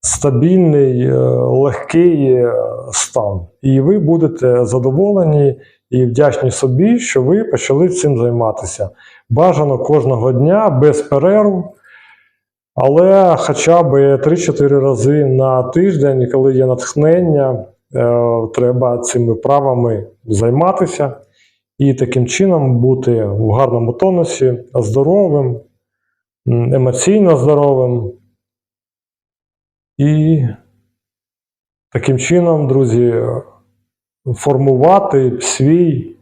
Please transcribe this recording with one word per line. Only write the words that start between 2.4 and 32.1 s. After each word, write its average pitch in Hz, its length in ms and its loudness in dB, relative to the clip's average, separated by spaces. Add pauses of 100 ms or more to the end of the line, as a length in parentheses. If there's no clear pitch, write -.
стан. 101 480 -4 (220)
І 135 180 2
ви 185 180 2
будете 147 680 0
задоволені 143 960 0 (300)
і 127 160 2
вдячні 127 440 0
собі, 156 480 0
що 139 240 -2
ви 190 220 0
почали 147 440 0
цим 147 300 -2
займатися. 113 720 -4 (400)
Бажано 143 480 2
кожного 127 540 0
дня, 175 380 2
без 147 320 2
перерв, 185 640 0 (1080)
але 175 640 4
хоча 165 440 2
б 139 360 2
три-чотири 143 640 0
рази 139 440 0
на 131 380 0
тиждень, 139 720 0
коли 131 220 2
є 131 120 0
натхнення, 147 1000 0 (280)
е, 120 600 0
треба 123 440 0
цими 120 340 -2
вправами 120 720 -2 (180)
займатися 127 920 -2 (600)
і 139 160 2
таким 123 320 -2
чином 147 520 0
бути 123 460 0
в 104 260 -2
гарному 117 420 0
тонусі, 165 720 -2 (100)
здоровим, 135 840 0 (880)
м, 120 260 0
емоційно 156 640 2
здоровим. 127 760 0 (1900)
І 151 440 2 (1500)
таким 131 260 0